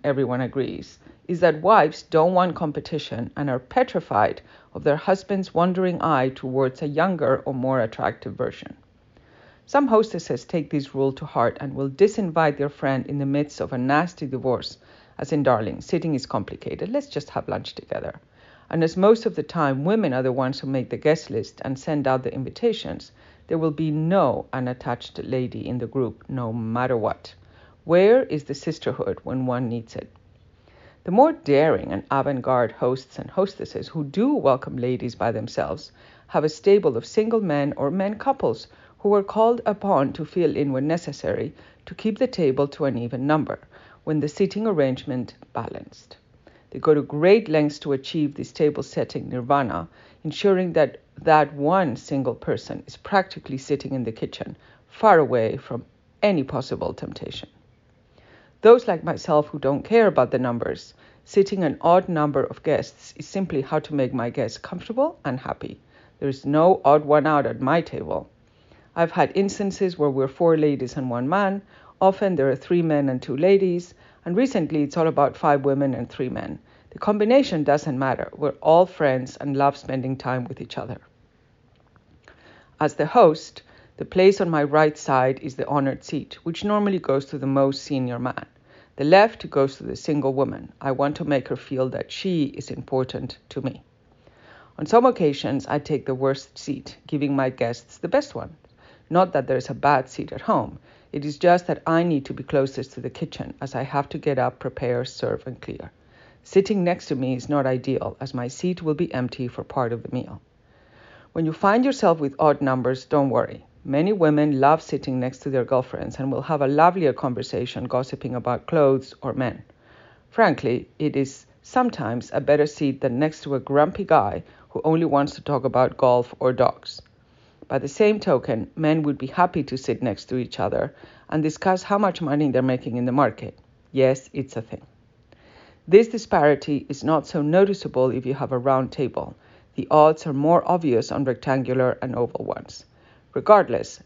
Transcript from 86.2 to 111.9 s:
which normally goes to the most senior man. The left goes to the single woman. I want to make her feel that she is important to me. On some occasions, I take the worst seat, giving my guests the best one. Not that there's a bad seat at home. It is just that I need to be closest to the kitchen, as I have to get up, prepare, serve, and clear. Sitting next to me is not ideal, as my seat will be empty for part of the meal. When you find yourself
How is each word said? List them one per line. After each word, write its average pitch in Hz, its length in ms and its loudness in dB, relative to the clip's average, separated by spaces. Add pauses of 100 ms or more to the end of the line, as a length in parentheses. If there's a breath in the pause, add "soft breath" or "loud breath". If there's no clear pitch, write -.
which 165 200 -6
normally 208 360 0
goes 135 260 0
to 147 120 -10
the 131 80 -6
most 135 380 2
senior 127 360 -4
man. 123 260 -6 (500 soft breath)
The - 80 -4
left 196 460 6
goes 135 280 0
to - 60 -16
the 64 120 -8
single 135 400 -2
woman. - 440 -4
I 135 120 -4
want 143 240 -2
to 175 100 -8
make 143 220 0
her 131 80 -4
feel 131 340 -4
that - 220 -8
she 175 320 -2
is - 260 -8
important 131 720 -6 (100)
to 135 120 -8
me. - 200 -8 (960 soft breath)
On 151 80 -6
some 233 220 6
occasions, 139 580 0
I 147 140 -2
take 147 260 -4
the 135 80 -2
worst 135 460 -2
seat, - 380 -10 (100)
giving 143 280 -2
my 135 140 0
guests 123 480 -6
the - 100 -8
best 285 280 -2
one. - 200 -12 (540 soft breath)
Not 175 240 2
that 135 140 -2
there's 131 240 -2
a - 20 -6
bad 139 360 2
seat - 220 -12
at - 100 -12
home. 156 360 -2 (340 soft breath)
It 147 140 -8
is 147 140 -8
just 175 260 4
that - 220 -4
I 165 160 2
need 156 220 0
to - 100 -10
be 131 80 -12
closest - 500 -2
to 123 80 -14
the 120 80 -8
kitchen, - 500 -10
as 135 140 -10
I 123 80 -4
have 139 280 -4
to 160 100 -10
get 143 180 -2
up, 127 220 -2
prepare, 123 460 -4
serve, - 420 -6
and 127 120 -12
clear. - 320 -14 (520 soft breath)
Sitting 196 400 2
next 175 240 -2
to 147 80 -2
me 131 180 -2
is 123 160 -8
not 143 160 0
ideal, 131 540 -2
as 135 160 -10
my 123 120 -6
seat 180 360 -6
will 156 100 0
be 170 180 -2
empty 123 360 -4
for - 160 -10
part 123 280 -4
of 113 120 -8
the - 100 -10
meal. 123 260 -8 (920 soft breath)
When 165 160 -2
you 160 60 -2
find 208 300 2
yourself 214 360 2